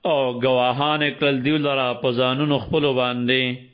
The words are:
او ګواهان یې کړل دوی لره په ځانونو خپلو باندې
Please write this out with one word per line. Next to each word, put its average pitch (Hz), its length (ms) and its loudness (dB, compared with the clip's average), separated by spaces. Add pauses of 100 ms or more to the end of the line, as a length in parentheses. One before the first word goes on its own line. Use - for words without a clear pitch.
او 131 340 0
ګواهان 131 600 2
یې 143 180 0
کړل 139 260 0
دوی 156 120 2
لره 135 360 -2
په 127 180 -2
ځانونو 131 460 0
خپلو 147 360 0
باندې 123 640 0 (180)